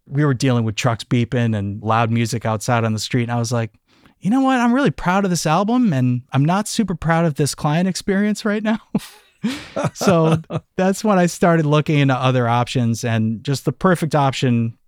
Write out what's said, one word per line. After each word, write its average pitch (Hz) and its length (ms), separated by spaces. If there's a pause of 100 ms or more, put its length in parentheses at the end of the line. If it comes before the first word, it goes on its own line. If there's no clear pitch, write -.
we 139 180
were 139 100
dealing 120 300
with 110 120
trucks 117 280
beeping 120 520
and 101 260
loud 110 280
music 117 360
outside 113 380
on 110 100
the 107 40
street. 120 260
And 117 80
I 120 60
was 117 140
like, 117 200 (480)
"You 180 100
know 262 100
what? 262 180
I'm 240 140
really 254 200
proud 190 320
of 190 60
this 170 140
album, 208 480
and 127 300 (100)
I'm 139 120
not 185 220
super 196 280
proud 165 320
of 151 80
this 143 200
client 165 340
experience 202 580
right 214 160
now." 220 160 (640)
<laughs> 233 80 (440)
So 165 420 (400)
that's 190 280
when 208 140
I 175 80
started 165 380
looking 147 340
into 135 160
other 127 340
options, 117 560
and 113 400
just 139 200
the 139 80
perfect 170 440
option 123 600 (120)